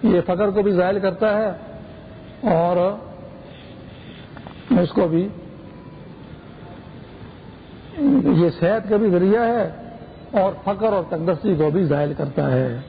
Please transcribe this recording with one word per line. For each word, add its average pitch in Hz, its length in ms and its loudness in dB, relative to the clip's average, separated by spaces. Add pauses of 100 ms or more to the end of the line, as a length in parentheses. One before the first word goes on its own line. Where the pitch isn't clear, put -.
یہ 190 220 6
فقر 190 240 2
کو 202 120 2
بھی 202 100 4
زائل 180 260 4
کرتا 190 380 0
ہے 214 140 0 (1040)
اور 175 200 4 (2000)
اس 175 120 4
کو - 180 2
بھی، 165 160 2 (3000)
یہ 165 160 6
صحت 202 380 2
کا 214 80 4
بھی 214 140 4
ذریعہ 190 380 6
ہے 233 180 2 (680)
اور 196 180 4 (140)
فقر 202 280 2
اور 185 180 2
تنگ 160 160 -2
دستی 185 280 2
کو 156 160 4
بھی 185 160 2
زائل 147 280 2
کرتا 143 380 -2
ہے۔ 127 160 2 (200)